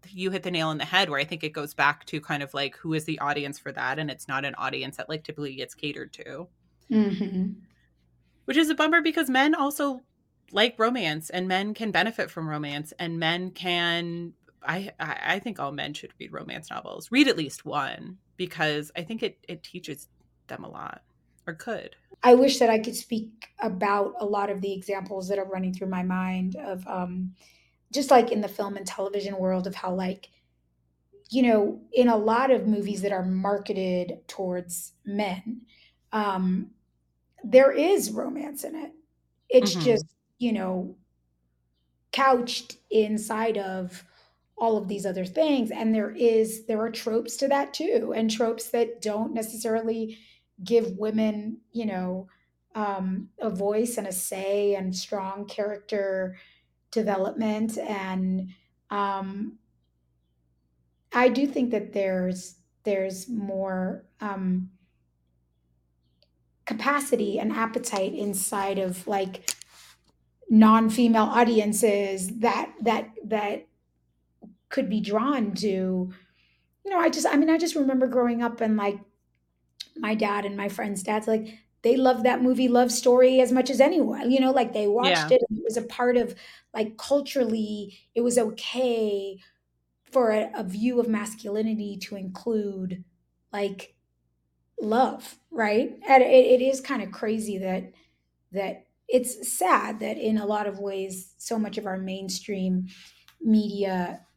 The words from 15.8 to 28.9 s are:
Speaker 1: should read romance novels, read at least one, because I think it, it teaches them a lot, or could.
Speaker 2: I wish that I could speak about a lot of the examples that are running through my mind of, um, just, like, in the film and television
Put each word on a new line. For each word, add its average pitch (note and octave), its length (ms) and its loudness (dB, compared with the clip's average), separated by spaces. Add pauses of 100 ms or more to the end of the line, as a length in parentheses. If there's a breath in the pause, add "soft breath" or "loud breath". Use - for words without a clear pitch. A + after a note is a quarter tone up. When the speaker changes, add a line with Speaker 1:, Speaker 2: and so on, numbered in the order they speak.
Speaker 1:
should - 260 -16
read - 120 -16
romance C2+ 380 -12
novels, - 400 -12
read C4+ 160 4
at A#3 100 2
least D3+ 280 -8
one, C#3+ 540 -8 (180)
because D3+ 600 -4
I F3 60 -8
think A3 220 -8
it, - 140 -6 (100)
it F3 160 -14
teaches E3+ 440 -14 (380)
them - 160 -14
a - 80 -16
lot, - 320 -14 (460)
or E3+ 60 -10
could. - 420 -12 (260)
Speaker 2:
I B3 120 12
wish C4 240 6
that A#3 120 6
I A3 80 4
could A3+ 180 -4
speak - 540 -10 (100)
about G3+ 580 -2
a G#3+ 80 -4
lot G3+ 240 -2
of G3 100 -4
the G3 120 -4
examples F#3+ 560 -8
that G3 100 -2
are G3 60 -4
running F#3 280 -4
through F#3+ 160 -6
my F#3 140 -4
mind F#3 540 -2
of, F#3+ 300 -8
um, F#3 480 -6 (580 soft breath)
just, C#4 180 0
like, A#3 220 8
in G#3+ 100 -2
the G3+ 60 -4
film G3+ 280 -8
and G3 100 -10
television G3 520 -6